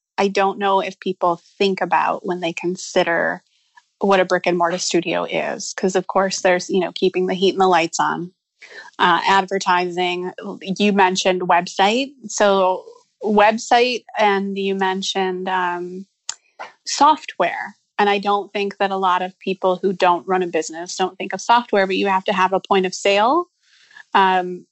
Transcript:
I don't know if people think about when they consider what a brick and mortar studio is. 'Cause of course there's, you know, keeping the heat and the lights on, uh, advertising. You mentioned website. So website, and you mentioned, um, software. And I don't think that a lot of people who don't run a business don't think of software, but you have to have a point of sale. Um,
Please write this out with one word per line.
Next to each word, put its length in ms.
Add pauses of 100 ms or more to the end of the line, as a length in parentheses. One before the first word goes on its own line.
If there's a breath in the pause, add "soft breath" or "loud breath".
(180)
I 100
don't 320
know 220
if 180
people 420 (160)
think 240
about 440
when 160
they 120
consider 880 (560 soft breath)
what 200
a 60
brick 220
and 100
mortar 200
studio 480
is. 480
'Cause 220
of 120
course 340
there's, 280
you 100
know, 140
keeping 340
the 80
heat 180
and 80
the 60
lights 320
on, 340 (640 loud breath)
uh, 280
advertising. 1040 (300)
You 320
mentioned 500
website. 680 (140)
So 580 (380)
website, 800 (120)
and 400
you 180
mentioned, 720
um, 560 (840 loud breath)
software. 880 (240)
And 100
I 100
don't 340
think 260
that 120
a 60
lot 240
of 180
people 380
who 160
don't 340
run 160
a 40
business 500
don't 200
think 160
of 80
software, 460
but 100
you 100
have 180
to 80
have 200
a 60
point 260
of 100
sale. 520 (640 soft breath)
Um, 580